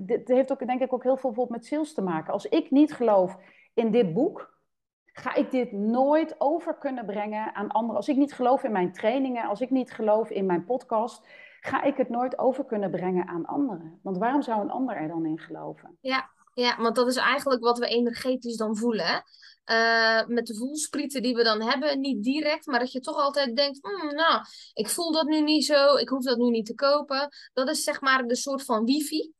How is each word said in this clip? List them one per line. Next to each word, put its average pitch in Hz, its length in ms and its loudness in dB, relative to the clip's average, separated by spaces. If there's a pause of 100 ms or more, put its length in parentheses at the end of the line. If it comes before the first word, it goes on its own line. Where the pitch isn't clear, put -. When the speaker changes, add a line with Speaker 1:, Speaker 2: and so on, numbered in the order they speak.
Speaker 1:
dit 233 220 -2
heeft 262 240 4
ook, 262 140 -4
denk 247 140 -2
ik, 254 120 -2
ook 247 100 -4
heel 262 140 2
veel 262 140 -4
bijvoorbeeld 240 300 -4
met - 60 -20
sales 302 280 -4
te 208 80 -2
maken. 165 300 -2
Als - 140 -4
ik 311 240 0
niet 294 240 6
geloof 196 420 4 (380)
in 233 160 2
dit 202 240 4
boek, - 420 -2 (560)
ga - 220 -8
ik 285 160 2
dit 254 220 0
nooit 269 640 4
over 320 360 0
kunnen 254 320 -6
brengen 214 480 -4
aan 202 140 -4
anderen. 220 280 0
Als 208 120 0
ik 277 80 2
niet 285 180 2
geloof 254 300 4
in 240 80 -2
mijn 180 200 0
trainingen, 247 560 -2
als 202 120 -4
ik 247 100 -4
niet 254 220 0
geloof 220 380 2
in 196 160 -2
mijn 175 180 2
podcast, 240 600 -4 (340)
ga - 220 -2
ik 285 140 0
het 254 120 0
nooit 247 300 -4
over 262 260 2
kunnen 202 260 -4
brengen 180 380 -2
aan 170 180 -6
anderen. 175 560 -4
Want 190 160 -4
waarom 262 240 0
zou 220 180 -2
een 202 100 -4
ander 254 260 -4
er 156 120 -6
dan 165 180 -4
in 160 120 -4
geloven? 156 640 -14
Speaker 2:
Ja, 262 300 -4 (240)
ja, 247 260 0
want 226 160 0
dat 247 100 4
is 254 100 0
eigenlijk 262 460 0
wat 240 160 2
we 240 80 0
energetisch 240 680 -2
dan 220 200 -2
voelen, 208 300 -2
hè? 180 120 -2 (500)
Eh, 226 580 4
met 233 200 -2
de 233 80 -8
voelsprieten 277 680 -4
die 247 120 0
we 233 80 2
dan 220 200 2
hebben, 277 380 0
niet 262 220 -2
direct, 294 440 -2
maar 262 120 0
dat 254 140 -2
je 254 80 -6
toch 302 160 -6
altijd 277 400 0
denkt, 285 260 0
"Hmm, 330 320 -6
nou, 294 280 2 (300)
ik 220 160 -6
voel 330 240 -2
dat 311 140 2
nu 311 160 2
niet 302 220 2
zo, 285 300 6
ik - 140 0
hoef 262 160 -4
dat 247 140 0
nu 240 120 2
niet 226 160 0
te 233 80 -8
kopen." 285 540 0 (240)
Dat 262 160 0
is 302 140 -2
zeg - 180 -4
maar 262 260 2
de 240 100 0
soort 269 280 -6
van 220 200 0
wifi 294 560 -2